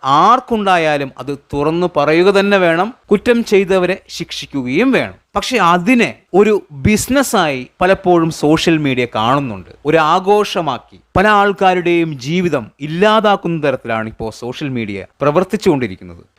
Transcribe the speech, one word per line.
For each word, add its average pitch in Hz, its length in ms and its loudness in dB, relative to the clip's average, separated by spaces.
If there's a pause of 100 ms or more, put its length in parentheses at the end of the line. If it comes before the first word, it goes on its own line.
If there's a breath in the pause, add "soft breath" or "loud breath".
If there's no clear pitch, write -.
ആർക്കുണ്ടായാലും 165 1120 2
അത് 135 200 -10 (160)
തുറന്നു 160 340 0 (100)
പറയുക 160 300 4
തന്നെ 196 300 4
വേണം, 180 360 0 (180)
കുറ്റം 233 320 2
ചെയ്തവരെ 190 680 0
ശിക്ഷിക്കുകയും 143 840 -4
വേണം. 120 440 -4
പക്ഷെ 214 220 -4
അതിനെ 180 580 2 (180)
ഒരു 202 380 2
ബിസിനസ്സായി 165 960 -2 (140)
പലപ്പോഴും 180 500 2
സോഷ്യൽ 156 460 2
മീഡിയ 131 380 -2
കാണുന്നുണ്ട്, 113 540 -2 (160)
ഒരു 151 120 2
ആഘോഷമാക്കി. 180 1040 -2 (180)
പല 196 100 4
ആൾക്കാരുടെയും 185 920 2
ജീവിതം 151 600 -4
ഇല്ലാതാക്കുന്ന 175 880 0
തരത്തിലാണ് 113 420 -4
ഇപ്പോൾ 110 220 -10
സോഷ്യൽ 127 380 -10
മീഡിയ 104 360 -6 (160)
പ്രവർത്തിച്ചുകൊണ്ടിരിക്കുന്നത്. 139 1040 -2 (140)